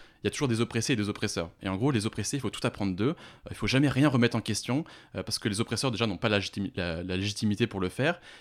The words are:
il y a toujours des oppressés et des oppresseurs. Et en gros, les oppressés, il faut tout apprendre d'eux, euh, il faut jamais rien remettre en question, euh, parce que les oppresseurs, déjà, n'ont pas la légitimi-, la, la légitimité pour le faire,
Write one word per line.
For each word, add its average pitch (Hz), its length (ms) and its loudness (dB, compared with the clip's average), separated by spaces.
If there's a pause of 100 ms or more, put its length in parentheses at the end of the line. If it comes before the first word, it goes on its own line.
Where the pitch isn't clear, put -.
(240)
il - 20 2
y - 40 2
a - 20 -8
toujours - 160 -2
des 113 140 2
oppressés 117 320 0
et - 20 2
des 104 140 2
oppresseurs. 101 420 -2 (100)
Et 98 80 -4
en 95 60 0
gros, 123 160 2
les 110 160 2
oppressés, - 300 -4
il - 20 -4
faut 110 100 -2
tout - 160 -6
apprendre 101 300 0
d'eux, 104 140 2
euh, - 420 -10
il - 40 -10
faut 110 120 -4
jamais 131 200 4
rien 139 220 4
remettre 120 260 4
en 113 60 0
question, 120 420 -2 (320)
euh, 98 60 -4
parce 107 160 -4
que - 100 -2
les 104 140 0
oppresseurs, 117 300 0
déjà, 110 160 0
n'ont 95 100 -2
pas 113 120 2
la 104 100 4
légitimi-, 95 360 -4
la, 87 280 -2
la 92 140 -2
légitimité 104 500 0
pour 101 120 -4
le 92 100 0
faire, 156 300 0 (220)